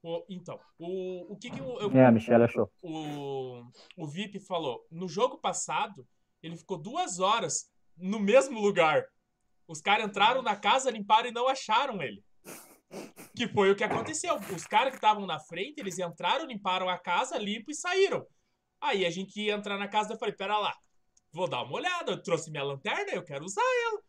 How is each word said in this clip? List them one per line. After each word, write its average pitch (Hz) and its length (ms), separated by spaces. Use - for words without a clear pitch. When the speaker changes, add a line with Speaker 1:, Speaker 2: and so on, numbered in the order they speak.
Speaker 1:
O, 170 240
então, 165 320
o, 185 540
o - 40
que 247 140
que - 80
eu, - 200
eu 202 120
Speaker 2:
É, 262 140
a 123 60
Michelle 117 320
achou. 117 260
Speaker 1:
o, 143 760
o 160 120
vip 202 340
falou: 156 500
no 175 160
jogo 233 300
passado, 170 680
ele 170 140
ficou - 200
duas 214 420
horas 196 500
no 190 240
mesmo 240 400
lugar. 160 460
Os 160 120
caras 214 260
entraram 208 360
na 220 140
casa, 254 360
limparam 220 380
e - 20
não 240 160
acharam 254 540
ele. 104 200
Que 240 120
foi 196 240
o 202 40
que 233 80
aconteceu. 311 520
Os 165 120
caras 240 240
que 262 80
estavam 208 280
na 160 140
frente, 220 400
eles 190 200
entraram, 180 460
limparam 190 440
a 180 80
casa, 220 400
limpo 214 340
e 302 40
saíram. 359 500
Aí 202 240
a 170 40
gente 190 300
ia 208 140
entrar 202 240
na 202 100
casa, 214 260
eu - 40
falei, 214 180
pera 202 220
lá, 185 160
vou 175 160
dar 127 140
uma 120 140
olhada, 339 360
eu 175 100
trouxe 160 300
minha 147 120
lanterna, 233 500
eu 196 100
quero 143 220
usar 381 160
ela. 466 480